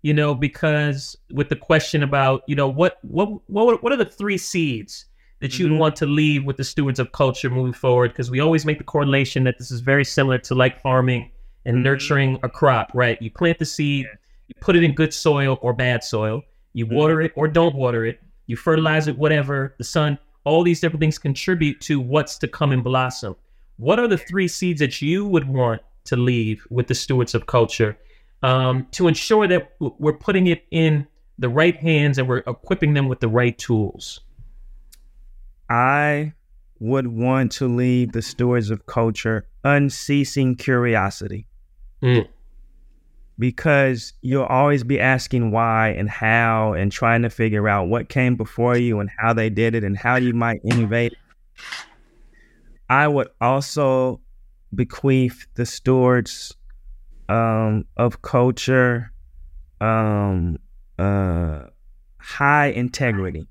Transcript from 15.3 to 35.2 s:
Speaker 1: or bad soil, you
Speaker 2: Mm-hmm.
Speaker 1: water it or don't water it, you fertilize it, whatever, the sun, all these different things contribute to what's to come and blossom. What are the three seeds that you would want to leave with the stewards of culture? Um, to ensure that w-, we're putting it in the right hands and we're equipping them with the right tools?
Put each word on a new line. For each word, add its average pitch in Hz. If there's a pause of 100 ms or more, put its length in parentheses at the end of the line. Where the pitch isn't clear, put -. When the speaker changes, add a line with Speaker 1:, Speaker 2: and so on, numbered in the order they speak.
Speaker 1:
or 123
bad 123
soil, 107 (300)
you 117
Speaker 2:
Mm-hmm. 110
Speaker 1:
water 156
it 160
or 151
don't 160
water 120
it, 117 (260)
you 160
fertilize 160
it, 131
whatever, 143
the 117
sun, 147 (260)
all 160
these 175
different 160
things 156
contribute 151
to 147
what's 135
to 139
come 143
and 127
blossom. 123 (420)
What 165
are 240
the 196
three 185
seeds 170
that 139
you 175
would 165
want 123 (240)
to -
leave 120
with 120
the 127
stewards 127
of 107
culture? 113 (480)
Um, 131
to 180
ensure 208
that 180
w-, 123
we're 151
putting 190
it 165
in 156 (320)
the 127
right 160
hands 147
and 127
we're 127 (100)
equipping 147
them 139
with 127
the 120
right 120
tools? - (1500)